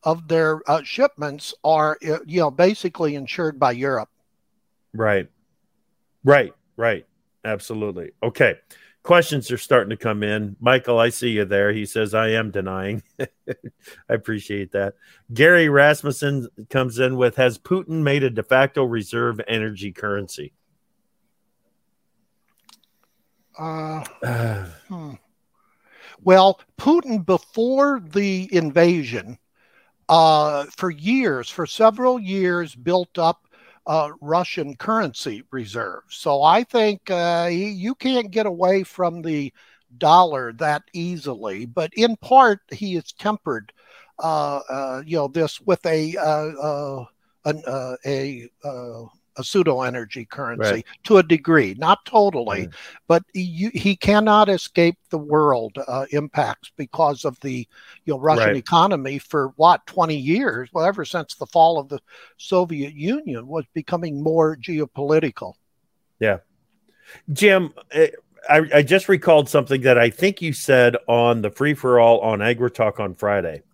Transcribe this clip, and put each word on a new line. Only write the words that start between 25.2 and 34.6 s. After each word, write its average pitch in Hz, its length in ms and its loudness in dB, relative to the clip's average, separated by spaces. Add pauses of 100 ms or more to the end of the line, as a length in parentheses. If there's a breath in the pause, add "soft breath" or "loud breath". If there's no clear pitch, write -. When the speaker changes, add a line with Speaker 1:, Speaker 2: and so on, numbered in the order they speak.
Speaker 1:
Well, 190 360 6 (160)
Putin, 262 480 0
before 254 760 0
the 190 540 -4
invasion, 147 840 0 (680)
uh, 151 560 4 (100)
for 185 160 -6
years, 165 600 -4
for 170 160 -8
several 247 520 2
years, 180 580 -4
built 175 420 -4
up, 165 280 -2 (420 soft breath)
uh, 151 240 -2 (100)
Russian 151 560 -4